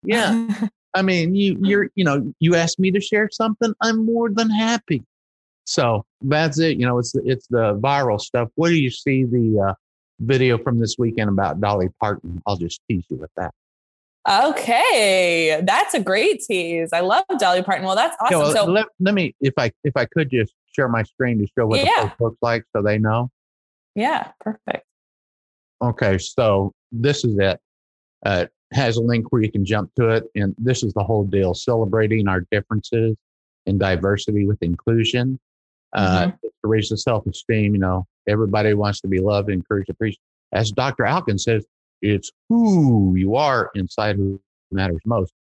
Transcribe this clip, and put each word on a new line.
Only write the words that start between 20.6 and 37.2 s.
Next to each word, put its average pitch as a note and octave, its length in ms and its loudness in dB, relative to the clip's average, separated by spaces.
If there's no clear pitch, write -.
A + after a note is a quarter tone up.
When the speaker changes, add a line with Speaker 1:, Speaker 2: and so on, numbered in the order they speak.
Speaker 1:
share C3+ 140 0
my A2+ 140 0
screen A#2+ 360 -2
to G2+ 80 0
show A#2+ 100 0
what A2 120 2
Speaker 2:
Yeah. A2 60 2
Speaker 1:
the G#2 60 -2
post - 120 -8
looks A2+ 200 -2
like, A#2 220 -2
so G#2+ 60 0
they G#2 160 2
know. A2 320 0
Speaker 2:
Yeah, B3+ 380 -4
perfect. - 420 -8
Speaker 1:
Okay, A2 360 0
so G2 560 0
this C3+ 320 0
is G#2+ 140 0
it. F#2+ 220 2
Uh, F#2+ 200 0
it - 40 -4
has A#2 220 0
a A#2+ 40 0
link A#2 300 0
where A#2+ 120 2
you A2 80 -2
can G2+ 120 -2
jump G#2 320 -2
to A#2 140 2
it, A2+ 160 0
and G2+ 220 -2
this A#2+ 260 -2
is G#2+ 100 -2
the G2+ 100 -2
whole G#2+ 200 0
deal: F#2+ 300 0
celebrating A2 760 0
our F#2 140 0
differences A2 640 -2
and F#2+ 120 0
diversity G2 680 0
with G#2 160 -2
inclusion. A#2 800 -2
Uh, F#2 320 2
Speaker 2:
Mm-hmm. F2+ 60 0
Speaker 1:
to - 180 -12
raise G#2+ 260 0
the G#2+ 80 -2
self-esteem, G#2 760 0